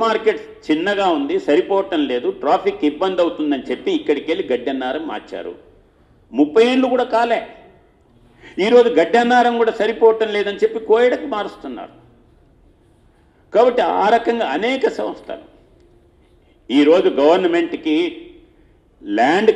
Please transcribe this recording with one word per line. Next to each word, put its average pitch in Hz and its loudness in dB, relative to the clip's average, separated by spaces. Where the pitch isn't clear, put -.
మార్కెట్ 214 0
చిన్నగా 190 0
ఉంది, 143 -4
సరిపోవటం 185 0
లేదు, 123 -2
ట్రాఫిక్ 185 0
ఇబ్బంది 180 -4
అవుతుందని 147 -4
చెప్పి 127 -6
ఇక్కడికి 143 -4
వెళ్ళి 175 -4
గడ్డన్నారం 127 -6
మార్చారు. 95 -12
ముప్పై 147 2
ఏళ్ళు 254 2
కూడా 247 0
కాలే, 226 0
ఈరోజు 240 6
గడ్డన్నారం 240 2
కూడా 220 0
సరిపోవటం 220 2
లేదని 202 -4
చెప్పి 220 0
కోయడకు 247 2
మారుస్తున్నారు. 156 -10
కాబట్టి 233 4
ఆ 196 2
రకంగా 226 -2
అనేక 240 -2
సంస్థలు - -12
ఈరోజు 151 4
గవర్నమెంట్కి 165 0
ల్యాండ్ 147 2